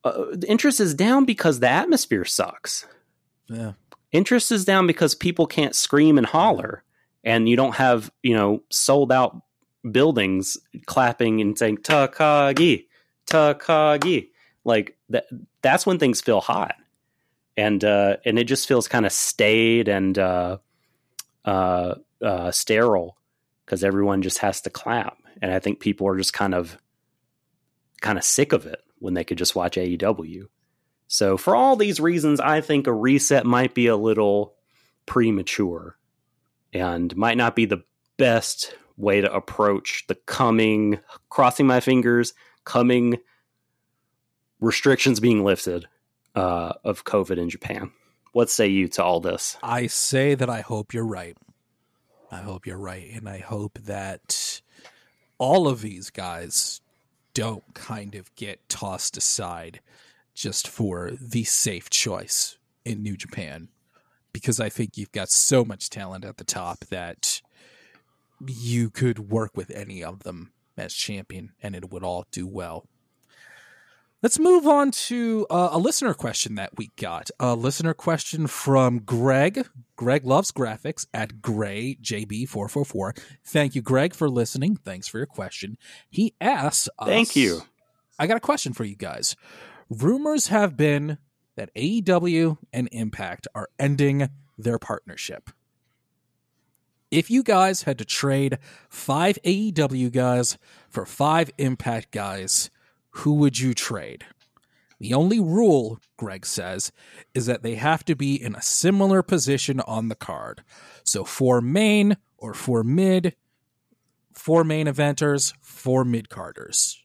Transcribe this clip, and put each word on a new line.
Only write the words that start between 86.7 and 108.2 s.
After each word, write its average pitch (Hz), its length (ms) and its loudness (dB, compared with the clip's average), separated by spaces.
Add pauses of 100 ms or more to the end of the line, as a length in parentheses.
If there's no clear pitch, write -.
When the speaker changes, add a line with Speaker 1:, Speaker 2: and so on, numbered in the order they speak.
Speaker 2:
us, 107 100 -6
Speaker 1:
Thank 226 280 0
you. 95 260 2 (560)
Speaker 2:
I 147 80 -2
got 220 120 0
a 233 40 -6
question 202 320 -2
for 117 100 -8
you 101 120 -8
guys. 82 400 -8 (560)
Rumors 262 560 0
have 202 280 0
been 147 440 0 (360)
that 104 200 -12
A 110 60 -6
E 208 200 -2
W 170 560 2 (160)
and 123 180 -4
Impact 107 600 -8
are 104 240 -10
ending 139 520 0 (280)
their 113 220 -2
partnership. - 720 -12 (1600)
If 160 180 0
you 247 140 2
guys 190 400 2
had 131 160 -4
to 110 60 -8
trade 135 520 0 (320)
five 170 540 0
A 180 80 0
E 208 200 0
W 131 380 0
guys 123 480 0 (320)
for 98 160 -8
five 156 540 0
Impact 127 500 -4
guys, 98 640 -6 (480)
who 147 160 0
would 143 220 2
you 127 160 0
trade? - 520 -8 (760)
The 107 140 -4
only 185 260 4
rule, 160 640 2 (160)
Greg 98 280 -10
says, 95 460 -8 (420)
is 123 120 -2
that 120 180 -4
they 113 120 -4
have 151 300 -2
to 160 100 0
be 139 200 -2